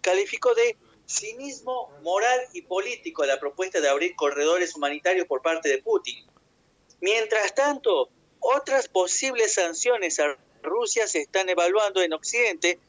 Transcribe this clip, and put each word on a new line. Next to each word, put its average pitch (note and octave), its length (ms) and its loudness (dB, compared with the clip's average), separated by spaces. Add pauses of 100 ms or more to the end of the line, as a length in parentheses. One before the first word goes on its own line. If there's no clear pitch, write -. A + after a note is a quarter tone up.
calificó G3 540 0
de A#3 220 2 (300)
cinismo B3+ 840 -8 (120)
moral G#3 360 2 (140)
y F3+ 80 -12
político F#3 640 -6
la C3+ 160 0
propuesta F3 400 -4
de D3+ 80 2
abrir D3 260 0
corredores D#3 640 0
humanitarios D#3+ 500 0
por C3 140 -2
parte D#3+ 300 0
de C3+ 80 2
Putin. - 480 -2 (760)
Mientras G#3+ 540 0
tanto, C4+ 560 2 (300)
otras C4 460 0
posibles G#3+ 680 0
sanciones F3+ 680 0
a D3 160 0 (260)
Rusia G#3+ 460 -2
se E3+ 120 0
están F#3+ 280 -2
evaluando F#3 540 2
en E3 100 0
Occidente F3 680 0 (100)